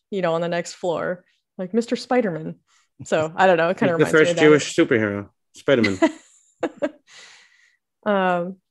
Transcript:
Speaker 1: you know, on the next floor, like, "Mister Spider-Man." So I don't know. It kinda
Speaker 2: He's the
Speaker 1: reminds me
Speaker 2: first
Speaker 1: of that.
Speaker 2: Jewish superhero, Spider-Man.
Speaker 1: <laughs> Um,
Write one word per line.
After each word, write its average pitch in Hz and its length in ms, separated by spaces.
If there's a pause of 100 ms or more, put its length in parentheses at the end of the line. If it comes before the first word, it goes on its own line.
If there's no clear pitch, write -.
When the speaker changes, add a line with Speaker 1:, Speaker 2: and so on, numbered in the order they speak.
(120)
Speaker 1:
you 196 100
know, 165 140
on 170 60
the 170 60
next 170 260
floor, 175 520 (320)
like, 185 160
"Mister 233 220
Spider-Man." 170 600 (480)
So 160 320
I 190 120
don't 180 100
know. 165 120
It 190 80
kinda 180 200
Speaker 2:
He's 156 140
the - 0
Speaker 1:
reminds - 20
me 156 60
Speaker 2:
first 165 120
Speaker 1:
of 170 60
that. 165 60
Speaker 2:
Jewish 151 320
superhero, 107 540 (260)
Spider-Man. 110 420 (640)
Speaker 1:
<laughs> - 320 (1120)
Um, 185 520 (140)